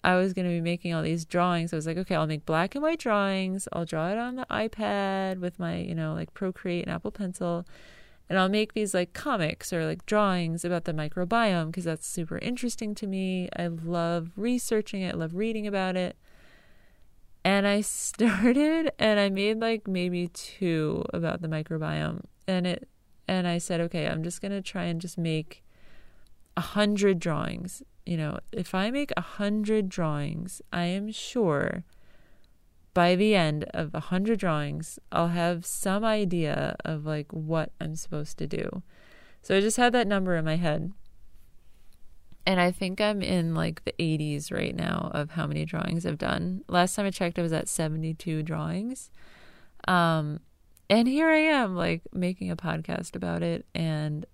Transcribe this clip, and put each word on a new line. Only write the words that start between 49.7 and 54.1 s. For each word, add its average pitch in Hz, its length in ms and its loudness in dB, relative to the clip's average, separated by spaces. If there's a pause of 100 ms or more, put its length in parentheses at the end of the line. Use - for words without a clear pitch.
Um, 160 500 4 (500)
and 226 180 8
here 294 200 4
I 311 120 8
am, 277 360 4
like, 170 280 0 (100)
making 180 360 -2
a 170 60 -2
podcast 160 600 -4
about 170 280 -2
it, 170 220 -2 (100)
and 156 580 -2